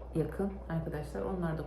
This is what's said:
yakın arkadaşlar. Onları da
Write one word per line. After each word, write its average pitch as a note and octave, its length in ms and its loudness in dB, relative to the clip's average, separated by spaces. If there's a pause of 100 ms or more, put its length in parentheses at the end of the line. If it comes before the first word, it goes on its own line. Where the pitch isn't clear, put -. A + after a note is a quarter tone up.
(160)
yakın F3 340 4 (200)
arkadaşlar. D#3+ 520 0
Onları F3 360 0
da D3+ 100 -2